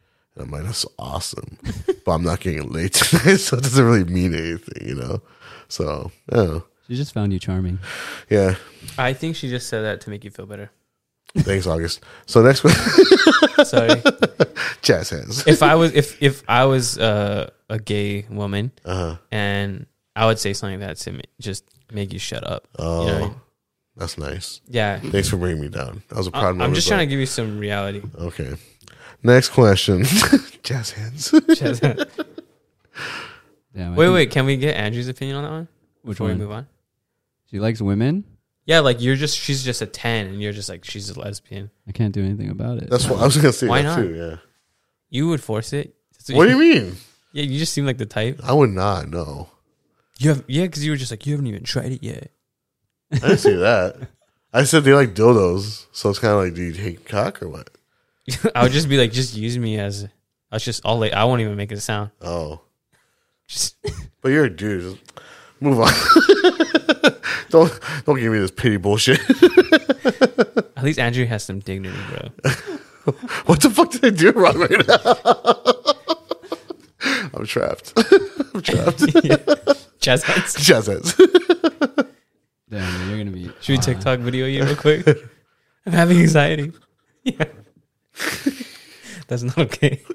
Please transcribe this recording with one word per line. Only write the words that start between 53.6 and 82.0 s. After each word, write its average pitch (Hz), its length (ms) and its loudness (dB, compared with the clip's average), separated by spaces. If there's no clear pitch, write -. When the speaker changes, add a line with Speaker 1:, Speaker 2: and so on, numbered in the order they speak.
Speaker 1:
I 127 100 4
said 151 200 4
they 135 100 8
like 127 220 4
dildos, 104 760 2
so - 200 -4
it's 98 80 -4
kinda 107 180 2
like, 92 160 -2
do 85 80 -10
you 87 120 -6
hate 87 320 -10
cock 113 360 -4
or 85 80 -10
what? - 200 -18
Speaker 3:
<laughs> - 440 -6
I 120 80 4
would 127 80 4
just 147 160 0
be 139 100 2
like, 117 140 4
"Just 120 240 -4
use 117 220 -6
me 110 220 -4
as," 101 260 -8
I 113 40 -12
was 110 80 -4
just, - 220 -8
I'll 113 140 2
lay, 107 120 0
I 104 140 2
won't 123 160 2
even 104 160 -4
make 101 140 -8
a 101 100 -10
sound. 104 300 -6
Speaker 1:
Oh. 82 400 -8
Speaker 3:
Just - 280 -6
<laughs> - 220 -20
Speaker 1:
But 135 80 0
you're 143 160 4
a 117 40 -2
dude. 95 340 -6
Just 92 140 -14
move 135 200 2
on. 113 120 6
<laughs> - 1300 4
Don't, 165 200 6
don't 143 120 2
give 113 140 0
me 107 80 2
this 95 120 0
pity 107 260 0
bullshit. 101 420 2
<laughs> - 1600 2
Speaker 3:
At 127 80 -6
least 151 140 0
Andrew 120 260 0
has 113 180 -4
some 98 160 -10
dignity, 95 380 -10
bro. - 220 -12
Speaker 1:
<laughs> - 320 -12
What 170 160 4
the 285 80 4
fuck 330 220 2
did - 140 -2
I 233 60 8
do 180 200 6
wrong 247 260 4
right - 300 2
now? - 140 4
<laughs> - 0 -
I'm - 120 -8
trapped. - 520 -4
<laughs> 392 560 2
I'm 196 80 -6
trapped. 170 420 0
Speaker 3:
<laughs> 330 100 8
Yeah. - 100 4
Jazz 131 240 2
hands. - 300 -2
Speaker 1:
Jazz 120 340 2
hands. 101 280 -4
<laughs> - 1500 0